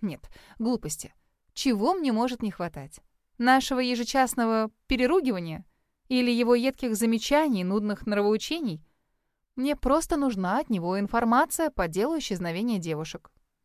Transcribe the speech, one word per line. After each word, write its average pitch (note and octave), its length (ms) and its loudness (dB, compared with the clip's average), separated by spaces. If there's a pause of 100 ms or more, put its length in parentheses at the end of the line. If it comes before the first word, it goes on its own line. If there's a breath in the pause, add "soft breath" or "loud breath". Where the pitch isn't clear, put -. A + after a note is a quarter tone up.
Нет, E3+ 300 -8 (300 loud breath)
глупости. A3+ 520 -4 (400)
Чего G#3+ 420 2
мне D4+ 180 0
может A#3+ 300 -2
не G#3 100 -4
хватать? D#3+ 480 -10 (380)
Нашего B3+ 420 4
ежечасного A#3 920 0 (160)
переругивания? B3 800 0 (440)
Или B3 220 2
его A#3+ 240 4
едких B3 420 0
замечаний, A3+ 680 2
нудных G#3 420 -2
нравоучений? G#3 800 -2 (720)
Мне C#4 180 -2
просто D#4 420 0
нужна G#3+ 420 0
от D4+ 100 -4
него F#3 300 -2
информация A#3+ 720 2
по F3+ 180 -2
делу A3+ 300 0
исчезновения F#3+ 600 -4
девушек. D#3+ 520 -8 (340)